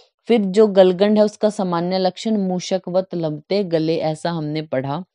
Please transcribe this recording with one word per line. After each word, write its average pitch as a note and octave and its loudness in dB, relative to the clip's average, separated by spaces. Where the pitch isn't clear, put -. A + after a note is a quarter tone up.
फिर A3+ 4
जो G3+ 4
गलगंड G3 4
है G#3+ 4
उसका G#3+ 0
सामान्य F3+ -2
लक्षण F#3+ -2
मूषकवत F#3 -2
लंबते E3+ -4
गले, D#3+ 0
ऐसा D#3+ -4
हमने D#3 -4
पढ़ा। C#3+ -6